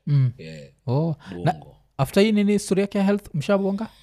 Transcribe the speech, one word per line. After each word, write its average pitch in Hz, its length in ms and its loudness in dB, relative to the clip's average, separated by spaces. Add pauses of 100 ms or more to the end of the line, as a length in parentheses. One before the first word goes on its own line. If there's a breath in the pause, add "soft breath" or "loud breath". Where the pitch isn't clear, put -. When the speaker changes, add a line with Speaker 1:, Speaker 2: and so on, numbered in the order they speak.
Speaker 1:
Mm. 135 320 2
Speaker 2:
Yeah. 80 300 -16 (180)
Speaker 1:
Oh. 151 300 0 (280 loud breath)
Na 185 80 2
Speaker 2:
Bongo. - 240 -16 (220)
Speaker 1:
after 165 240 2
hii 220 100 4
nini 208 260 2
story 190 220 0
yake 202 180 -2
ya 196 60 2
health, 202 300 0
mshabonga? 196 540 -2 (140 loud breath)